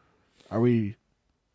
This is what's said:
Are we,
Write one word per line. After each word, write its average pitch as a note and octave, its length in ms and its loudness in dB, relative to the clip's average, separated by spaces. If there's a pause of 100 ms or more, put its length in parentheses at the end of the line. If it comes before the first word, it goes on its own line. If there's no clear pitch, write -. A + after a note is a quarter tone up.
(500)
Are G#2 100 -4
we, A#2 360 0 (580)